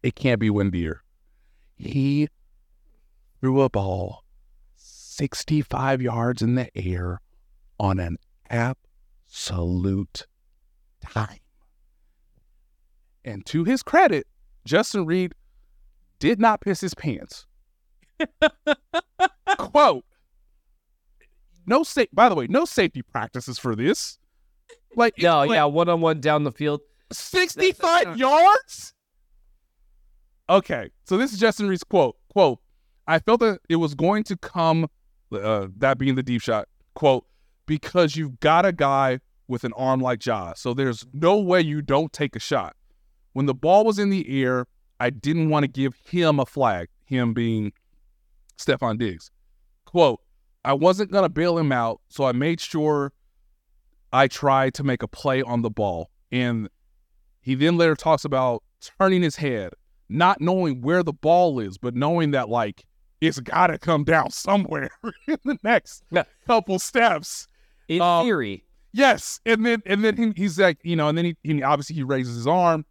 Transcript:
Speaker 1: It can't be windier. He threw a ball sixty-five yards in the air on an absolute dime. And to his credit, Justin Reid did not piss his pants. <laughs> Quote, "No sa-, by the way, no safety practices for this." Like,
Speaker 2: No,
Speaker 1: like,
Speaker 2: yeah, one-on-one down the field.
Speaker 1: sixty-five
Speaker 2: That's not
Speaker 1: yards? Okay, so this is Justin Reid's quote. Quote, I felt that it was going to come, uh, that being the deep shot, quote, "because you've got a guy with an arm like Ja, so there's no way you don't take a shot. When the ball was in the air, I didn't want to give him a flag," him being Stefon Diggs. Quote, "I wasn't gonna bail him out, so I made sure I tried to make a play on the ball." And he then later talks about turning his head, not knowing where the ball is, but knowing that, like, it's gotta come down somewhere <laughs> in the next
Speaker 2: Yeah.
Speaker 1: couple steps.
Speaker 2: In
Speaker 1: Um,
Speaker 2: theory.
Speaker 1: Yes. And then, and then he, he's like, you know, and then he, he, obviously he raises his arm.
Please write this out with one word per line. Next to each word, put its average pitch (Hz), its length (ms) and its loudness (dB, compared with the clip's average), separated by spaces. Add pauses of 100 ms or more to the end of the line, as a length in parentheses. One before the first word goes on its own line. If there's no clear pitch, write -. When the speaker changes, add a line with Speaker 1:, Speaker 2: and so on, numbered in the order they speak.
Speaker 1:
It - 140 -4
can't 120 240 0
be 110 100 2
windier. 90 520 -2 (760)
He 139 520 -2 (1160)
threw 131 160 2
a 131 80 2
ball 95 540 -4 (520)
sixty-five - 1300 -4
yards 120 400 -2
in 120 140 0
the 127 200 -4
air 90 460 -6 (580)
on 95 200 0
an 85 180 -6 (320)
absolute 95 1800 -6 (880)
dime. 107 240 -6 (1900)
And 101 220 -12
to 165 180 -4
his 240 200 -2
credit, 294 420 2 (400)
Justin 190 400 0
Reid 175 300 -2 (840)
did 196 220 0
not 214 200 4
piss 196 220 -4
his 185 140 -6
pants. - 500 -10 (720)
<laughs> 320 60 -2 (1300)
Quote, 233 460 4 (1600)
"No 262 160 2
sa-, 269 280 0
by 233 180 6
the 202 40 2
way, 156 160 -2
no 285 160 2
safety 160 380 -2
practices 120 560 -8
for 120 160 -2
this." 135 420 -2 (800)
Like, 233 240 0
Speaker 2:
No, 170 220 4
Speaker 1:
like, 147 100 2
Speaker 2:
yeah, 160 140 4
one-on-one 165 540 2
down 147 260 0
the 135 60 -2
field. 147 300 -4 (300)
Speaker 1:
sixty-five 359 920 0
Speaker 2:
That's - 120 -8
not - 0 -
Speaker 1:
yards? 320 760 4 (1600)
Okay, 170 400 0 (140)
so 185 140 -4
this 254 140 -2
is 208 80 -10
Justin 214 280 0
Reid's 190 160 -4
quote. 147 320 2 (180)
Quote, 151 260 4 (480)
I 160 120 2
felt 226 220 2
that 214 180 0 (100)
it 165 60 2
was 160 180 0
going 185 320 0
to 185 120 -6
come, 165 500 0 (440)
uh, 104 360 -2 (100)
that 131 200 2
being 135 180 0
the 131 80 -2
deep 123 180 -4
shot, 107 260 -4 (280)
quote, 135 300 2 (400)
"because 156 500 0
you've 147 240 -8
got 165 260 4
a 190 60 2
guy 139 480 0 (280)
with 123 160 -6
an 117 100 -6
arm 131 280 0
like 127 240 -4
Ja, 95 280 -4
so 123 200 -8
there's 127 400 -4
no 160 240 4
way 185 240 2
you 151 200 -2
don't 143 300 0
take - 240 -6
a 113 40 -8
shot. 104 360 -4 (580)
When 135 120 -2
the 135 80 0
ball 180 320 4
was 214 140 0
in 202 100 0
the 156 320 -2
air, 127 240 0 (340)
I 123 120 0
didn't 156 380 -2
want 151 140 2
to 135 40 -2
give 131 280 -4
him 160 440 0
a 127 60 0
flag," 101 440 -2 (140)
him 123 300 -2
being 113 400 -2 (840)
Stefon 117 400 -2
Diggs. 101 320 -6 (560)
Quote, 156 360 2 (420)
"I 139 100 0
wasn't 185 380 2
gonna 190 180 2
bail 165 280 0
him 151 140 0
out, 117 380 -2
so - 160 -4
I 131 60 2
made 147 280 -2
sure 147 540 -2 (960)
I 131 160 4
tried 135 480 2
to 143 80 -8
make 131 200 -2
a 107 40 -8
play 135 360 -4
on 120 180 -4
the 113 80 -2
ball." 98 400 -4 (220)
And 120 380 -4 (720)
he 131 120 -4
then 156 240 2
later 165 180 4
talks 156 300 0
about 131 380 -2 (180)
turning 190 400 0
his 160 140 0
head, 113 380 -6 (360)
not 165 320 2
knowing 170 400 -2
where 170 220 0
the 165 100 -4
ball 160 460 2
is, 98 180 -8
but 123 160 -6
knowing 151 380 0
that, 127 180 -2
like, 110 360 -4 (360)
it's 156 180 0
gotta 160 380 0
come 156 260 0
down 160 280 2
somewhere 180 580 -2 (200)
<laughs> - 180 -16
in 294 160 -2
the 262 200 -4
next - 480 -2
Speaker 2:
Yeah. 165 120 0 (220)
Speaker 1:
couple 190 340 0
steps. - 680 -2 (400)
Speaker 2:
In 170 140 0
Speaker 1:
Um, 175 240 2
Speaker 2:
theory. 127 400 -4 (280)
Speaker 1:
Yes. 226 520 2
And 226 200 2
then, 233 200 0
and 202 180 0
then 220 140 2
he, 226 180 0
he's 170 240 -4
like, 180 240 2
you 170 120 -2
know, 151 140 0
and 151 80 0
then 170 80 0
he, 170 180 -4
he, 147 200 -2
obviously 143 320 -2
he 147 80 -4
raises 127 320 -4
his 117 120 -6
arm. 165 440 2